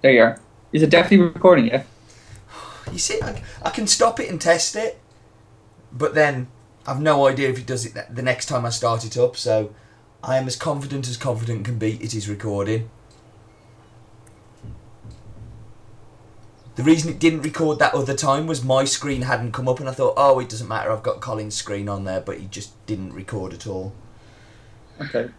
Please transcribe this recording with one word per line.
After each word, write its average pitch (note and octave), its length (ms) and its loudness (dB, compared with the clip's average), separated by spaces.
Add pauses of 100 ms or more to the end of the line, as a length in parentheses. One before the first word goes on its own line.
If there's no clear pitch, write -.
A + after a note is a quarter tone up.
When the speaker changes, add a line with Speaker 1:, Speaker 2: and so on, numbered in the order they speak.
Speaker 1:
There C3+ 100 6
you B2 120 8
are. A2+ 180 2 (320)
Is D3+ 100 4
it C#3+ 60 4
definitely F3 380 8
recording, E3 400 6
yeah? C3+ 160 0 (1080)
Speaker 2:
You - 80 -10
see, - 220 -2
I, - 200 -6 (200)
I - 80 -2
can G#3+ 180 -4
stop A3+ 320 4
it - 100 -4
and F3 120 -6
test E3+ 340 2
it, A3 240 -4 (920)
but D3 220 -2
then C#3 320 2 (380)
I've C3+ 160 -4
no C#3+ 260 4
idea C3 220 2
if B2 100 -4
it B2+ 60 -14
does A#2+ 200 -4
it A2+ 80 -10
th-, - 160 -12
the A#2+ 120 -8
next B2+ 260 -2
time B2 180 -2
I A#2+ 40 -2
start A#2 360 0
it A2+ 120 -8
up, B2 200 2
so A2 360 0 (500)
I C3 140 0
am C3 100 -2
as B2 80 -6
confident C#3 520 -6
as A#2+ 100 -8
confident A2+ 480 -4
can A#2 120 -4
be A2 240 0
it A2+ 140 -8
is G#2 120 -6
recording. G#2 600 -4 (3750)
The B2 80 -6
reason D#3+ 280 4
it - 80 -10
didn't D#3+ 220 4
record D3+ 380 -2
that D3 140 4
other C#3 220 0
time D3 320 0
was C#3+ 160 -4
my C3 220 4
screen C#3 380 -4
hadn't A#2+ 280 -4
come B2+ 160 -4
up, B2+ 120 0
and C#3 100 -8
I - 40 -8
thought, B2+ 240 2
"Oh, C3+ 220 6
it B2 100 -6
doesn't A2+ 180 -10
matter, G#2+ 240 -4
I've A2 120 -4
got - 180 -4
Colin's G#2+ 340 -8
screen G2+ 340 -6
on G2 160 -6
there," F#2 160 -4
but - 180 -10
he F#2+ 80 -14
just - 260 -14 (140)
didn't F#2+ 260 -8
record F#2+ 400 -10
at - 140 -14
all. F#2+ 260 -8 (1080)
Speaker 1:
Okay. B2 400 -4